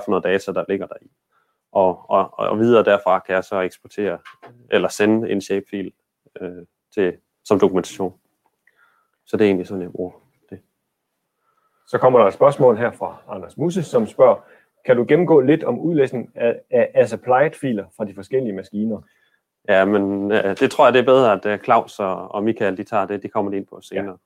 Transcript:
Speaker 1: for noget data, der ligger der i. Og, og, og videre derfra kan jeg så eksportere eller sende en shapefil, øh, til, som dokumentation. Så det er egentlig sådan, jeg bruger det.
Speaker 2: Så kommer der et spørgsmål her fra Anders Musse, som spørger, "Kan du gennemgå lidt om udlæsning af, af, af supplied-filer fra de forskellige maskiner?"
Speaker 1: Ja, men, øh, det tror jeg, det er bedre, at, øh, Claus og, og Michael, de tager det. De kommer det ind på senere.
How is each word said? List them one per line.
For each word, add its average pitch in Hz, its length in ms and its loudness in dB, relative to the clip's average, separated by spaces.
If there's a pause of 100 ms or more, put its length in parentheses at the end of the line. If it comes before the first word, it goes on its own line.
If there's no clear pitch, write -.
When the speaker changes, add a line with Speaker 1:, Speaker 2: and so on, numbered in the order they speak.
Speaker 1:
for - 60 -6
noget 90 120 0
data, 95 280 -2
der 90 180 -6
ligger 98 180 -4
der - 140 -18
i. - 100 -20 (600)
Og, 92 380 0
og, 95 300 -2
og 104 200 -2
videre 113 240 4
derfra 92 360 2
kan 92 160 -4
jeg 92 80 -2
så 101 160 -6
eksportere 92 580 -6 (540)
eller 92 160 2
sende 107 440 0
en 98 100 -4
shapefil, 98 520 -8 (480)
øh, 90 100 -12 (420)
til, 90 240 -2 (280)
som 101 140 2
dokumentation. 92 540 -2 (1120)
Så - 120 -4
det 107 80 2
er - 40 6
egentlig 90 180 0
sådan, 95 160 -8
jeg 87 80 -12
bruger 90 200 -8 (380)
det. 95 100 -18 (1300)
Speaker 2:
Så 120 100 -4
kommer 127 220 4
der 107 60 6
et 95 80 2
spørgsmål 131 440 2
her 113 140 -2
fra 87 260 -10 (120)
Anders 92 280 -14
Musse, 175 260 -4
som 117 240 -2
spørger, 120 280 4 (500)
"Kan 127 120 4
du 120 100 0
gennemgå 160 340 4
lidt 156 220 2
om 120 160 -4
udlæsning 135 560 -2
af, 117 240 -2 (120)
af, 117 220 0
af 123 160 4
supplied-filer 127 760 -2 (120)
fra 110 80 -6
de 98 100 -12
forskellige 110 380 -6
maskiner?" 101 480 -8 (680)
Speaker 1:
Ja, 95 160 4
men, 101 460 -2
øh, 101 280 -2
det 135 120 0
tror 147 140 4
jeg, 120 80 6
det 127 60 4
er 120 60 2
bedre, 131 280 4
at, 92 120 -4
øh, 104 140 -2
Claus - 400 0
og, 95 320 -6
og 104 120 -6
Michael, 107 340 -2
de 104 60 -10
tager 98 220 -4
det. 101 180 -8
De 110 40 -10
kommer 101 240 -6
det 98 60 -6
ind 95 80 -8
på - 160 -20
senere. 98 440 -10